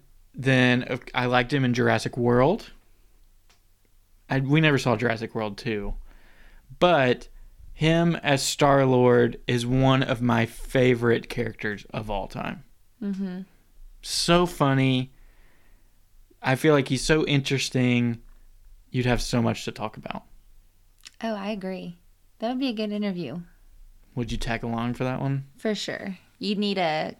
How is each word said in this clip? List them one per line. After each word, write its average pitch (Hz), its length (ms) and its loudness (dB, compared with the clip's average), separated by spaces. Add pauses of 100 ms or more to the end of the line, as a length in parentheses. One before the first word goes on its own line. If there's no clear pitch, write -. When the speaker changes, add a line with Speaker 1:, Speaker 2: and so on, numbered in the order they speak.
(340)
Speaker 1:
then, 127 500 2
uh, 131 140 -4 (160)
I 127 120 0
liked 123 280 2
him 135 100 2
in 123 80 2
Jurassic 117 460 2
World. 123 520 2 (1600)
I, 135 120 0
we 139 200 2
never 151 180 6
saw 127 180 2
Jurassic 113 380 -2
World 107 220 -4
two, 101 380 -4 (840)
but 139 500 4 (440)
him 165 440 2
as 139 260 0
Star-Lord 123 1040 4
is 120 180 0
one 131 380 2
of 120 180 -2
my 117 240 2
favorite 120 840 0
characters 110 640 -8
of 107 160 -8
all 98 180 -6
time. - 360 -10 (380)
Speaker 2:
Mm-hmm. 190 380 -8 (640)
Speaker 1:
So - 440 2
funny. 131 680 0 (1300)
I 131 140 0
feel 156 180 4
like 139 140 2
he's 127 160 -2
so 156 220 2
interesting. 123 960 0 (680)
You'd 123 160 -2
have 123 160 2
so - 180 -2
much 113 240 -2
to 117 80 -8
talk 214 240 -8
about. - 280 -12 (1000)
Speaker 2:
Oh, 226 120 -6
I 196 160 -8
agree. 185 460 -10 (420)
That 220 120 -4
would 254 100 -6
be 269 80 -2
a 240 40 -2
good 214 200 -6
interview. 180 480 -6 (760)
Speaker 1:
Would 120 160 -4
you 113 80 -4
tag 117 240 -4
along 117 320 -4
for 127 100 -6
that 127 160 -4
one? 139 240 -4 (120)
Speaker 2:
For 220 180 -4
sure. - 420 -8 (220)
You'd 196 200 -4
need 202 200 -2
a, 160 420 -2